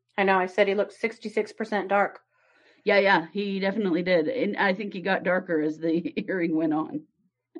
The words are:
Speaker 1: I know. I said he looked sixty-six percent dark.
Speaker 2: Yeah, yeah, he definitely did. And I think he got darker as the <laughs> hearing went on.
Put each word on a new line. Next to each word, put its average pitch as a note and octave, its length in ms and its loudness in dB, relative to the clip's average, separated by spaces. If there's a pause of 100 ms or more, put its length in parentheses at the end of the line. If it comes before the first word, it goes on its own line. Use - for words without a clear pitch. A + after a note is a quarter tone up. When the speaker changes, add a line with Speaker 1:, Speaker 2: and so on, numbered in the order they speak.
(160)
Speaker 1:
I G3+ 80 0
know. F#3+ 140 4
I F#3 80 2
said G3 200 2
he G3 80 0
looked G3+ 200 -2
sixty-six A3 580 -4
percent G#3 360 -6
dark. G3 320 0 (640)
Speaker 2:
Yeah, G3+ 140 4
yeah, F#3+ 340 4
he G3+ 280 -4
definitely F#3+ 420 0
did. F3 260 2
And F3+ 280 -2
I G3 180 2
think G3+ 200 -6
he F#3+ 80 -8
got F#3+ 200 0
darker F3+ 380 0
as D#3 180 -2
the E3 380 -2
<laughs> - 0 -
hearing E3+ 400 -2
went D#3+ 160 0
on. D3+ 300 -4 (580)